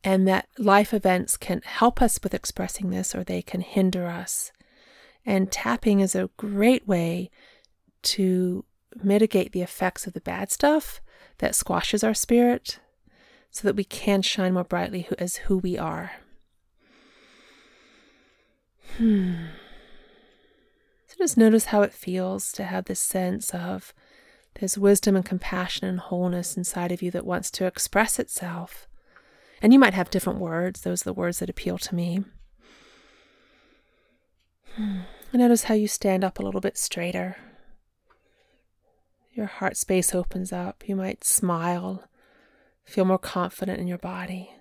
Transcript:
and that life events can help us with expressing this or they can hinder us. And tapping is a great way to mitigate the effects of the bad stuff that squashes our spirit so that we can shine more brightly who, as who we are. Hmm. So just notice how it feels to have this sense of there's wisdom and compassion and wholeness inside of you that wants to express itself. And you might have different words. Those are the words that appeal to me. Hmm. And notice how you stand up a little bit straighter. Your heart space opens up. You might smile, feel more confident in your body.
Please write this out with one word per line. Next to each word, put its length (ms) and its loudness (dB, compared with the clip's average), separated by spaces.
and 260 4
that 200 2
life 360 4
events 420 2
can 280 -4
help 360 2
us 220 4
with 120 -4
expressing 560 -6
this 240 -4
or 100 -6
they 180 -6
can 180 -6
hinder 460 0
us. 460 -8
And 260 2
tapping 480 2
is 140 2
a 220 -2
great 520 2
way 420 0
to 640 0
mitigate 500 4
the 100 -2
effects 440 -4
of 80 -12
the 60 -8
bad 300 -6
stuff 500 2
that 160 0
squashes 480 -2
our 120 2
spirit 640 2
so 180 -4
that 80 0
we 80 -2
can 380 0
shine 320 0
more 100 0
brightly 380 -4
who, 160 -6
as 180 -6
who 220 0
we 180 -2
are. 360 -8
Hmm. 500 2
So 120 -20
just 180 2
notice 300 8
how 160 4
it 100 2
feels 600 -6
to 120 -8
have 220 -6
this 140 -6
sense 540 -4
of 400 -8
there's 200 -4
wisdom 360 6
and 100 2
compassion 640 -4
and 140 -2
wholeness 560 -4
inside 340 -4
of 120 -4
you 100 -2
that 140 -6
wants 260 -4
to 140 -2
express 520 0
itself. 680 -10
And 100 10
you 60 12
might 160 8
have 160 -2
different 300 -2
words. 400 -4
Those 220 -4
are 80 -6
the 20 -8
words 260 -4
that 120 -6
appeal 280 -6
to 160 -6
me. 300 -2
Hmm. 260 -6
And 100 6
notice 220 6
how 100 0
you 140 2
stand 360 0
up 140 -4
a 40 -6
little 180 -4
bit 160 -2
straighter. 600 -6
Your 140 -6
heart 300 -6
space 380 0
opens 380 -4
up. 360 -10
You 80 -4
might 260 -6
smile, 840 -2
feel 200 0
more 140 4
confident 600 -6
in 80 -6
your 120 -6
body. 520 -10